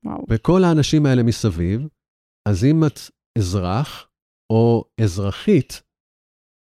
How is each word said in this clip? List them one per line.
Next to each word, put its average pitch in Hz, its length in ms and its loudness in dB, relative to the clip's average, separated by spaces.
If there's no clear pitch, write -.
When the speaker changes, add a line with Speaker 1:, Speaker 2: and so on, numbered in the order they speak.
Speaker 1:
וואו. - 240 -10
Speaker 2:
וכל 165 340 2
האנשים 156 420 2
האלה 127 180 2
מסביב, 107 640 -2
אז 104 180 0
אם 160 220 4
את - 120 -6
אזרח 95 720 -4
או 117 340 2
אזרחית, 101 800 -2